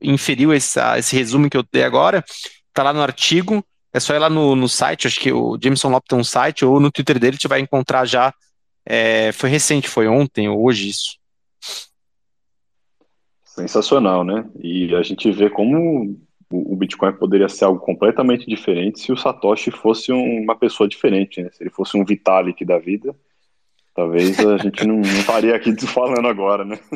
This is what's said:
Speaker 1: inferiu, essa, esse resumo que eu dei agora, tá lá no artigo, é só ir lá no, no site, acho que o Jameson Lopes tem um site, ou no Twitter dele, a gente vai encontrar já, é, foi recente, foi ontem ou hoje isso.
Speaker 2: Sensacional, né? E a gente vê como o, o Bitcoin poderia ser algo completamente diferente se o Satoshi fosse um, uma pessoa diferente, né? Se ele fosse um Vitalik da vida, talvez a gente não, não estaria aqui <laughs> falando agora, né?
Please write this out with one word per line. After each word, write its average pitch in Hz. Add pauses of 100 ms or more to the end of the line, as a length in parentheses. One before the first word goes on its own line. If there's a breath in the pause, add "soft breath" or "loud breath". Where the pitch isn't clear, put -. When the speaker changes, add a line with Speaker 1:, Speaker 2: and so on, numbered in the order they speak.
Speaker 1:
inferiu, 139
essa, 120
esse 123
resumo 131
que -
eu 123
dei 131
agora, 139 (480 loud breath)
tá 139
lá 139
no 151
artigo, 180 (280)
é 127
só 147
ir 151
lá 160
no, 151
no 127
site, 143
acho -
que 131
o 117
Jameson 135
Lopes 127
tem 127
um 117
site, 139
ou 135
no 143
Twitter 135
dele, 120
a -
gente 143
vai 135
encontrar 131
já, 127 (540)
é, 113
foi 131
recente, 143
foi 110
ontem 113
ou 104
hoje 104
isso. - (2250 loud breath)
Speaker 2:
Sensacional, 95
né? 104 (180)
E 87
a 87
gente 101
vê 101
como 123 (320)
o, 90
o -
Bitcoin 95
poderia 95
ser -
algo 95
completamente 117
diferente 101
se -
o 131
Satoshi 117
fosse 113
um, 123
uma 110
pessoa 113
diferente, 98
né? 90
Se -
ele 90
fosse -
um 98
Vitalik 95
da 90
vida, 104 (800)
talvez 87
a 104
gente 101
não, 110
não 98
estaria 113
aqui 110
<laughs> -
falando 123
agora, 98
né? 104 (180)